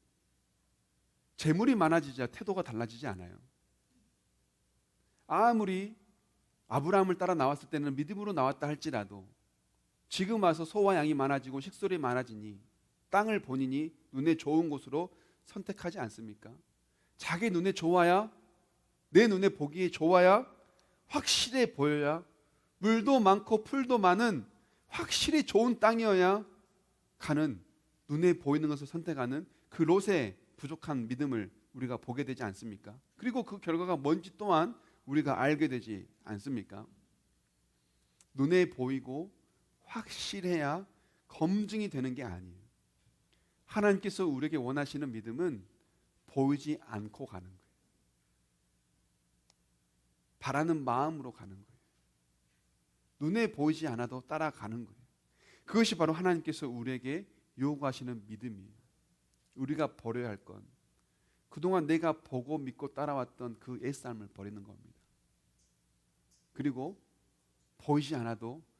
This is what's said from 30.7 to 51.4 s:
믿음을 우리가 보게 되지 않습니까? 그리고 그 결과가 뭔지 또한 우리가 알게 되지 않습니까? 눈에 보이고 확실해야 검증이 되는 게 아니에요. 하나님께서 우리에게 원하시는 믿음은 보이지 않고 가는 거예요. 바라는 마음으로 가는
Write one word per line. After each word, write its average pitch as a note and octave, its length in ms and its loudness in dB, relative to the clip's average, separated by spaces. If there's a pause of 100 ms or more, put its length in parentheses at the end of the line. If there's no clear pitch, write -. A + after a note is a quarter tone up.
믿음을 B2 440 -2 (220)
우리가 B2 240 -6
보게 B2+ 260 -6
되지 B2+ 200 -8
않습니까? G#2 540 -10 (200)
그리고 A#3+ 260 -4
그 G3+ 160 -12
결과가 E3+ 380 -2
뭔지 D#3+ 400 -2
또한 G3 400 0 (280)
우리가 C#3 360 0
알게 D3 260 2
되지 A2 400 -8 (160)
않습니까? G#2 640 -10 (1500)
눈에 D#3+ 360 4
보이고 C3 640 -6 (500)
확실해야 F3+ 1040 -4 (420)
검증이 G3+ 600 -2
되는 C3 240 -4
게 C3 100 -8
아니에요. F2+ 320 -12 (1120)
하나님께서 G3 640 0
우리에게 D3 300 -2
원하시는 C#3 540 -4
믿음은 A#2 540 -6 (640)
보이지 C#3 540 0
않고 G#2+ 440 -12
가는 F#2 220 -14
거예요. F#2 120 -20 (2750)
바라는 D3+ 440 0
마음으로 C3 480 -2
가는 G2 240 -18